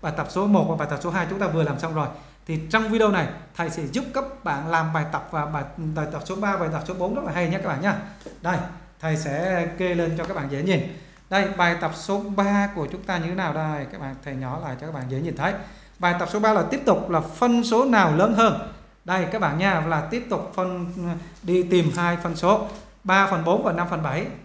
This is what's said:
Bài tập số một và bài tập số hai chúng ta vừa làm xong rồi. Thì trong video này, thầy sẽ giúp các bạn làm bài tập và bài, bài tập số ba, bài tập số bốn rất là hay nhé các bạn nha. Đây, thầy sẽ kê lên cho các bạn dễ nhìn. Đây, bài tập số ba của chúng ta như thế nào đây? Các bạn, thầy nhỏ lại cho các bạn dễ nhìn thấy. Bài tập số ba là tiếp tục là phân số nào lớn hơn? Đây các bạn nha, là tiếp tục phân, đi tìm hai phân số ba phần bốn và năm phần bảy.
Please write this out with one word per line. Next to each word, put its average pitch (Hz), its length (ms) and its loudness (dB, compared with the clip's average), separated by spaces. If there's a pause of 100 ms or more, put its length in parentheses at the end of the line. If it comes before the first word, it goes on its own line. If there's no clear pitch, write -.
Bài 156 160 -4
tập 147 120 -4
số 196 180 0
một 190 220 6
và 160 60 0
bài 151 140 -2
tập 143 120 -4
số 175 80 -4
hai 175 200 -2
chúng 196 100 -6
ta 196 80 0
vừa 160 160 2
làm 139 160 -2
xong 165 140 -4
rồi. 151 140 -2 (400)
Thì 160 120 -2 (100)
trong 220 200 2
video 214 220 4
này, 165 160 2 (280)
thầy 170 140 -4
sẽ 165 140 -6
giúp 143 300 -4
các 180 100 -2 (200)
bạn 175 240 -4
làm 160 260 0
bài 160 180 2
tập - 200 -4
và 151 140 -2
bài, 151 180 -4 (320)
bài 151 160 -2
tập 147 140 -8
số 190 100 -6
ba, 196 220 -2
bài 165 140 0
tập 151 160 -4
số 185 60 -6
bốn 185 220 -2
rất 277 100 -4
là 170 100 -6
hay 175 140 0
nhé 190 140 0
các 214 40 -4
bạn 143 140 -2
nha. 196 140 2 (460)
Đây, 175 160 0 (420)
thầy 156 180 0
sẽ 170 500 -2 (100)
kê 180 180 0
lên 165 220 0
cho 165 60 -4
các 180 140 -4
bạn 139 140 -4
dễ 139 120 -2
nhìn. 175 340 0 (320)
Đây, 196 280 2
bài 175 240 4
tập 160 140 -2
số 202 280 -2 (120)
ba 202 400 4
của 151 160 -2
chúng - 120 -10
ta 180 140 -2
như 165 100 -2
thế 180 80 -2
nào 175 180 -2
đây? 156 380 -2
Các - 100 -12
bạn, 135 140 -8 (100)
thầy 135 100 -8
nhỏ 131 280 -6
lại 135 180 -6
cho 151 60 -8
các 160 60 -8
bạn 135 160 -6
dễ 131 120 -2
nhìn 160 160 -4
thấy. 180 160 0 (460)
Bài 175 200 2
tập 180 120 -2
số 208 80 0
ba 214 140 6
là 180 180 4
tiếp 269 140 -2
tục 190 240 4
là 165 100 4
phân 240 440 2
số 226 220 4
nào 196 300 6
lớn 214 180 6
hơn? 214 380 4 (340)
Đây 180 260 0
các 220 100 -2
bạn 151 160 0
nha, 185 300 2
là 160 140 2
tiếp 240 280 -4
tục - 260 -2
phân, 180 380 -4 (500)
đi 180 200 2
tìm 175 340 4
hai 175 200 2
phân 170 180 -4
số 208 320 2 (360)
ba 196 240 4
phần 170 180 0
bốn 202 180 4
và 202 80 2
năm 170 180 0
phần 165 140 -2
bảy. 151 220 -2 (200)